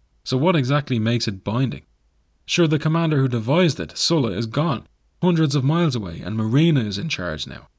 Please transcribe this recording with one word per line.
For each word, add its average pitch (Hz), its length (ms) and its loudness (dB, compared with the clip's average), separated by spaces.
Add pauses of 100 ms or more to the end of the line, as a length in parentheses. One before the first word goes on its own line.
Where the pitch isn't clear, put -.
(240)
so 131 140 -2
what 170 180 2
exactly 139 440 0
makes 117 280 0
it 95 160 -6
binding? 120 400 -2 (640)
Sure, 170 220 2
the 151 100 2
commander 160 420 0
who 135 100 2
devised 131 500 2
it, - 180 -10
Sulla, 139 340 0
is 110 160 -4
gone, 135 380 -2 (360)
hundreds 160 340 2
of 135 80 0
miles 156 320 2
away, 92 240 -8
and 107 160 -6
Marina 131 460 4
is 101 160 -4
in 160 100 -6
charge 85 400 -6
now. - 320 -18